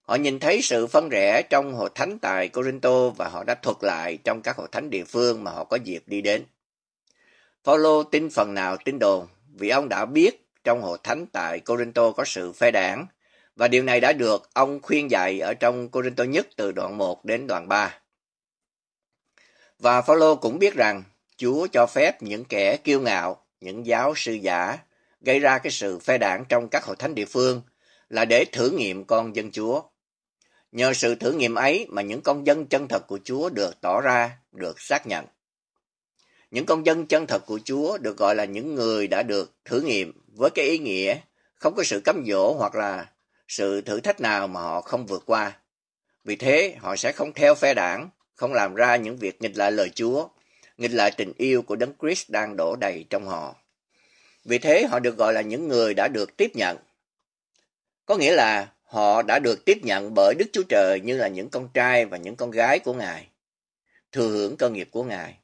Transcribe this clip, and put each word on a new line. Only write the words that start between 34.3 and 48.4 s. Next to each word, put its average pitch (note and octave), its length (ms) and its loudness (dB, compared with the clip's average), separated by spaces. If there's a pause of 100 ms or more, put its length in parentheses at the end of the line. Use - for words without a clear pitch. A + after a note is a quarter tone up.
được F2+ 300 -12
xác C#3 260 -4
nhận. F2 180 -6 (1300)
Những B2+ 140 -4
con D#3+ 200 0
dân E3 200 2
chân D#3 220 2
thật G2+ 180 -4
của G#2+ 180 -6
Chúa D3+ 340 -2
được A2 200 -8
gọi G#2 180 2
là G#2 100 -2
những A2+ 300 -8
người A2 320 0
đã F#2+ 160 0
được G2+ 300 -4 (120)
thử B2 160 -2
nghiệm G#2 320 -4 (140)
với A#2+ 220 0
cái D#3 160 0
ý D#3+ 120 0
nghĩa G2+ 400 -4 (380)
không - 200 -2
có A3 80 0
sự G2+ 220 -2
cám F3 220 0
dỗ G2+ 300 2
hoặc G#2+ 180 -2
là G2 340 -4 (380)
sự G2+ 340 -2
thử G#2+ 180 -4
thách G3+ 220 -2
nào G#2 260 0
mà F#2 140 -8
họ E2+ 200 -4
không B2 240 -6
vượt G2 200 -8
qua. G#2 320 -2 (640)
Vì G#2 120 -6
thế, C#3+ 440 2
họ G2 160 -6
sẽ B2+ 160 -2
không C#3+ 220 -6
theo F#3+ 220 6
phe C#3 180 2
đảng, G#2 360 -2 (260)
không B2+ 180 -4